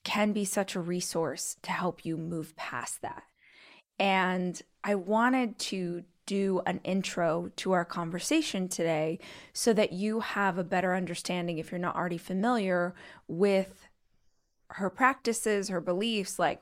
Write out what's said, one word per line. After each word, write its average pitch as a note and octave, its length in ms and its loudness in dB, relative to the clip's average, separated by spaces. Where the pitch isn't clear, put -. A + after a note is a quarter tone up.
can G#3+ 280 0
be G3+ 140 0
such G3 300 -2
a F#3+ 40 -2
resource E3 840 -4
to - 80 -6
help E3+ 340 -4
you E3 100 -4
move D#3+ 400 -6
past - 460 -8
that. - 220 -10
And F#3 640 2
I G#3 120 2
wanted A3+ 640 2
to F3 440 -4
do G3 400 2
an F#3 160 0
intro F3+ 760 0
to F#3 140 0
our F3 120 4
conversation F#3 880 -2
today E3 480 0
so - 220 4
that G3+ 200 4
you G#3+ 260 -2
have G3 400 0
a F#3 40 0
better F3+ 300 2
understanding, F3 640 -2
if D#3+ 140 -8
you're F3+ 80 -4
not F3 160 -2
already E3+ 240 -2
familiar, F#3+ 720 0
with F#3+ 600 2
her F#3+ 220 -4
practices, A3 800 2
her F3+ 120 -2
beliefs, G3 580 0
like, E3 220 2